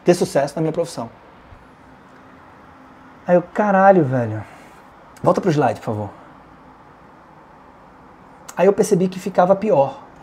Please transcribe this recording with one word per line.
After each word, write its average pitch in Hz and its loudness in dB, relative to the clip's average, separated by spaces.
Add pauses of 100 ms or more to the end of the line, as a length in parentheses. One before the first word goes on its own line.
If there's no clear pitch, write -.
ter 175 4
sucesso 151 -2
na 165 -4
minha 160 -2
profissão. 143 -8 (2250)
Aí 180 2
eu, 175 2 (100)
"Caralho, 190 4
velho." 117 -4 (800)
Volta 175 0
pro 180 -2
slide, 131 -2
por - -20
favor. 104 -6 (2500)
Aí 175 2
eu 196 4
percebi 190 0
que 185 -12
ficava 190 0
pior, 160 0 (240)